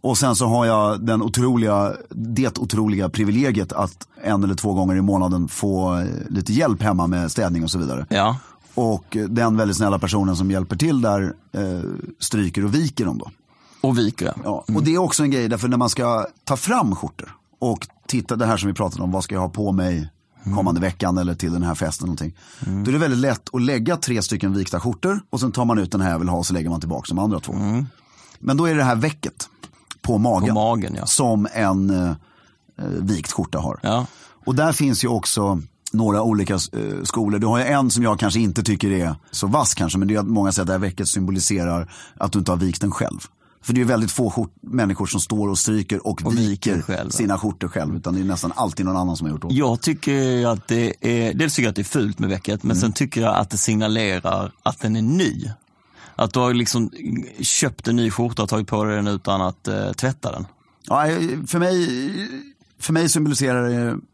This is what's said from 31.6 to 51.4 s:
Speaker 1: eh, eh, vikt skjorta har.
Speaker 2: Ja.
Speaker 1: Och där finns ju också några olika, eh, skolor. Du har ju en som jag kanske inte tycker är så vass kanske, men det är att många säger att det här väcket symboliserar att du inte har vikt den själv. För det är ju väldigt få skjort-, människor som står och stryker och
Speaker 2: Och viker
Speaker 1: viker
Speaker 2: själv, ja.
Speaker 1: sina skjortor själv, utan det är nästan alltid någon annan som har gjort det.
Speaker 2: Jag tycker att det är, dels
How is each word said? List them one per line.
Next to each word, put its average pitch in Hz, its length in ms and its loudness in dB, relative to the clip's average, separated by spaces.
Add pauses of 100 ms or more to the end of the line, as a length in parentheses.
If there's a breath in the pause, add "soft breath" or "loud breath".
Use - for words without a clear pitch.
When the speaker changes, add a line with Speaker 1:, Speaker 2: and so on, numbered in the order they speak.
Speaker 1:
eh, 90 200 2
eh, - 800 -12
vikt 90 440 -2
skjorta - 280 -4
har. 73 240 -6
Speaker 2:
Ja. 120 220 0 (400 loud breath)
Speaker 1:
Och 127 100 0
där 156 160 4
finns 139 320 2
ju 123 40 0
också 101 540 0 (320)
några 107 280 2
olika, 104 320 2
eh, 90 60 0 (440)
skolor. 104 360 0
Du 110 80 2
har 117 100 4
ju 123 60 2
en 135 280 2
som 120 120 2
jag 107 160 2
kanske 104 200 2
inte 107 240 2
tycker 101 280 0
är 87 240 0 (160 soft breath)
så - 160 -2
vass 127 260 2
kanske, 85 260 -2
men 98 80 2
det 107 80 2
är 107 40 2
att 101 80 -2
många 101 240 2
säger 92 120 0
att 85 40 -2
det 95 60 0
här 92 60 0
väcket 95 280 -2
symboliserar 90 840 0 (260 loud breath)
att - 140 -2
du 101 80 2
inte 92 120 0
har 90 60 2
vikt 90 240 0
den 101 100 0
själv. - 280 -6 (440 soft breath)
För 117 100 0
det 123 40 4
är 127 40 4
ju 120 60 2
väldigt 113 240 2
få 120 180 0
skjort-, 98 320 -2
människor 104 440 0
som 92 140 -2
står 104 280 0
och 95 120 0
stryker 104 480 0
och - 180 -4
Speaker 2:
Och 117 120 2
viker 104 380 0
Speaker 1:
viker 80 60 0
Speaker 2:
själv, - 260 -4
ja. - 100 -4
Speaker 1:
sina 101 200 2
skjortor 98 300 -4
själv, 78 280 -4
utan 87 180 -4
det 92 60 0
är 95 60 0
nästan 87 300 -2
alltid 98 300 -2
någon 95 120 0
annan 90 200 0
som 80 100 -4
har 76 40 -2
gjort 76 180 -6
det. 131 60 0
Speaker 2:
Jag 127 260 2
tycker 135 640 0
att 110 200 -2
det 117 340 2
är, 117 320 0
dels 151 220 0